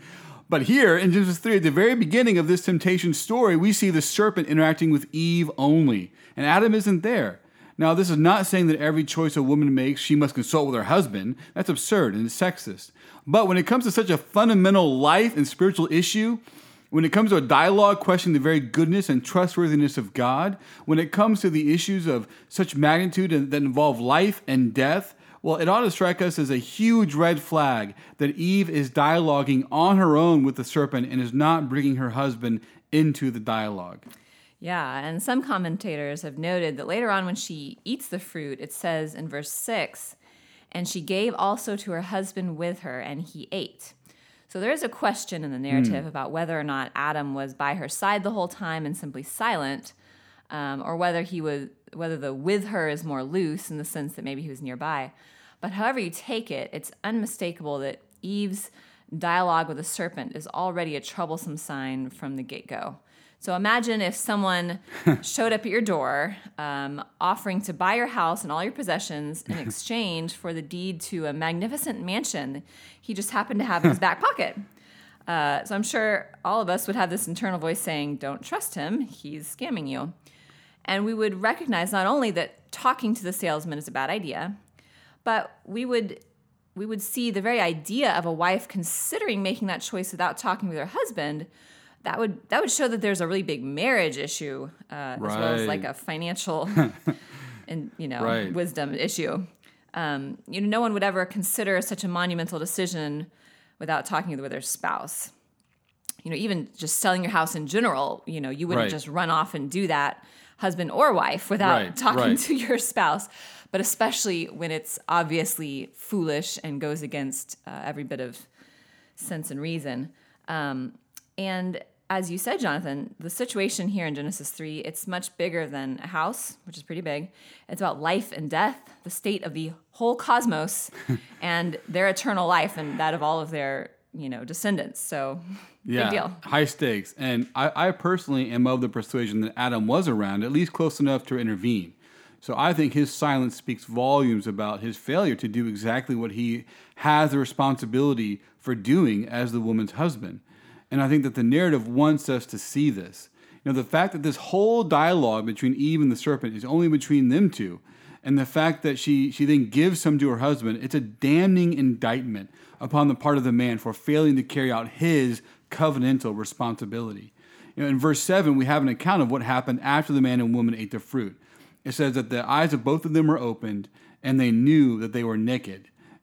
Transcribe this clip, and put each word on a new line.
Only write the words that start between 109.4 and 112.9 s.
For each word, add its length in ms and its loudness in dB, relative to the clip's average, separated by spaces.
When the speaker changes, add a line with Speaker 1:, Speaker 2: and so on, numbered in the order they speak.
Speaker 2:
and 160 -6
do 160 -2
that, 360 -2
husband 340 -4
or 220 4
wife, 360 0
without 320 4
Speaker 1:
Right, 140 -6
Speaker 2:
talking 260 2
Speaker 1:
right. 180 4
Speaker 2:
<laughs> 80 -4
to 80 2
your 220 0
spouse, 500 0